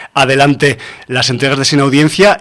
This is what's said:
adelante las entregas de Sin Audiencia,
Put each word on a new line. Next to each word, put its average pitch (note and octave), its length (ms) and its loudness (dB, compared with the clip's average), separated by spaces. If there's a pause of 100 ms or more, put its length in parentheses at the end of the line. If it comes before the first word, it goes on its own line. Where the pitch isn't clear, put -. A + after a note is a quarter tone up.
(140)
adelante C#3 640 0 (280)
las B2+ 220 -4
entregas C3+ 300 -2
de C3+ 80 -2
Sin C#3+ 140 0
Audiencia, D3+ 600 2